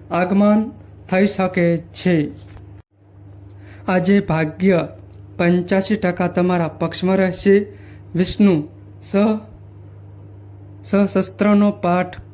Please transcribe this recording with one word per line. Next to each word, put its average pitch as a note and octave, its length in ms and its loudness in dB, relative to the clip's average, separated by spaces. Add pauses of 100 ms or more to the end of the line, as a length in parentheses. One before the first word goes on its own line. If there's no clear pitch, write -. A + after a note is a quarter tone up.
(120)
આગમન G3+ 600 2 (400)
થઈ F#3+ 140 2
શકે F#3 520 0
છે. E3 540 -2 (1600)
આજે F#3 320 2
ભાગ્ય D#3+ 680 0 (500)
પંચ્યાસી F3+ 580 0
ટકા F3+ 320 -2
તમારા F3+ 400 0
પક્ષમાં E3 480 -4
રહેશે. F#3+ 500 2 (500)
વિષ્ણુ F#3 480 2 (380)
સહ-, G#3+ 380 -2 (1400)
સહસ્ત્રનો G3+ 880 2
પાઠ F3+ 460 -2 (160)